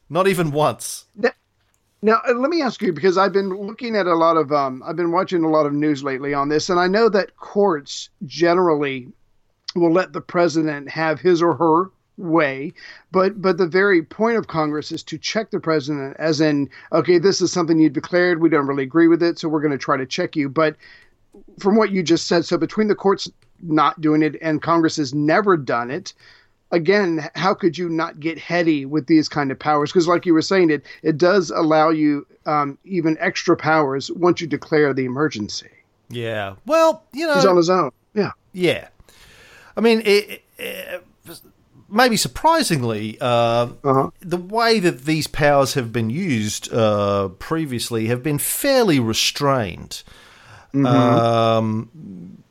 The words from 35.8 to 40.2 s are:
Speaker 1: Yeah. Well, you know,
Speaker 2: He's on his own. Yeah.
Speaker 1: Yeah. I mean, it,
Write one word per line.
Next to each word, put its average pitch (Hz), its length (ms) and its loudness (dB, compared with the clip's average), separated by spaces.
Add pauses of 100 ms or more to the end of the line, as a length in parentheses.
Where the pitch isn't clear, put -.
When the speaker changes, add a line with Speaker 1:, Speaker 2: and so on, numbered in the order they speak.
Speaker 1:
Yeah. 110 460 -8 (100)
Well, 320 360 2 (120)
you 320 120 -6
know, 302 80 0
Speaker 2:
He's 277 120 4
on 180 100 4
his 170 140 4
own. 175 220 0 (200)
Yeah. 196 200 -2 (200)
Speaker 1:
Yeah. 165 360 -2 (840)
I 208 60 -6
mean, 226 240 4
it, 202 380 0 (160)